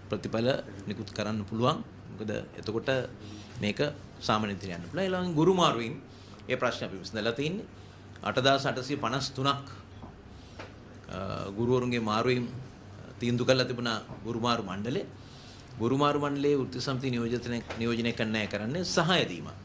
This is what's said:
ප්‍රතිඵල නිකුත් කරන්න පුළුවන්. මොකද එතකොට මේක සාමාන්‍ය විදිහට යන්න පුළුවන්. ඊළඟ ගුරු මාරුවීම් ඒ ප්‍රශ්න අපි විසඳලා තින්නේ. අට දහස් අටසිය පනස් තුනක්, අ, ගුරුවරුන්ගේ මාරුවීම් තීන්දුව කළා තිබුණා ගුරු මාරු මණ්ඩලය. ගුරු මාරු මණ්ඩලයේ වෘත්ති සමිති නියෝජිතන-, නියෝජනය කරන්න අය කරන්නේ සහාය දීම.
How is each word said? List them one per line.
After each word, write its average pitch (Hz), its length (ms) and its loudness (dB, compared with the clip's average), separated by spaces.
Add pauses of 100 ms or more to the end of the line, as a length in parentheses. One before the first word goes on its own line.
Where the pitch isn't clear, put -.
ප්‍රතිඵල 107 440 0 (340)
නිකුත් 104 300 -6
කරන්න 107 320 -2
පුළුවන්. 117 340 2 (300)
මොකද 107 220 -6 (220)
එතකොට 110 380 -2 (680)
මේක 104 240 0 (360)
සාමාන්‍ය 107 380 2
විදිහට 92 220 -6
යන්න 87 120 -8
පුළුවන්. 180 180 -2
ඊළඟ 180 280 0
ගුරු 170 200 8
මාරුවීම් 135 400 4 (480)
ඒ 127 140 0
ප්‍රශ්න 123 280 0
අපි 95 120 -6
විසඳලා 107 360 -2
තින්නේ. 160 320 -2 (540)
අට - 180 0
දහස් 135 300 6
අටසිය 127 300 -2
පනස් 131 340 0
තුනක්, 131 340 2 (1400)
අ, 95 440 -6
ගුරුවරුන්ගේ 120 500 2
මාරුවීම් 117 460 2 (680)
තීන්දුව 120 300 2
කළා 127 180 8
තිබුණා 117 380 0 (200)
ගුරු 113 180 -4
මාරු 117 220 4
මණ්ඩලය. 104 400 -2 (720)
ගුරු 117 200 4
මාරු 143 240 6
මණ්ඩලයේ 143 380 4
වෘත්ති 127 220 -2
සමිති 131 300 0
නියෝජිතන-, 117 540 0 (120)
නියෝජනය 117 360 2
කරන්න 110 240 0
අය 107 100 2
කරන්නේ 117 380 -2
සහාය 165 400 4
දීම. 85 240 -4 (160)